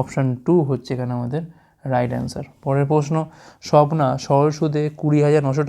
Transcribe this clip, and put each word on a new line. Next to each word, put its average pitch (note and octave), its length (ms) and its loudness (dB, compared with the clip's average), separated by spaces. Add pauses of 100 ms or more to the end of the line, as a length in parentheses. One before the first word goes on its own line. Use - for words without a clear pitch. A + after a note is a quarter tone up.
অপশন C3+ 260 -2 (200)
টু E3 80 4 (140)
হচ্ছে B2+ 280 -4
এখানে B2 220 -6
আমাদের B2 240 -6 (500)
রাইট B2 220 0
অ্যান্সার। B2+ 300 -6 (200)
পরের C#3 280 0
প্রশ্ন, D3+ 220 0 (540)
স্বপ্না D3 380 4 (200)
সরল C#3+ 320 4
সুদে D3+ 240 -2 (180)
কুড়ি D3 260 2
হাজার D3 220 4
নশো C#3 200 0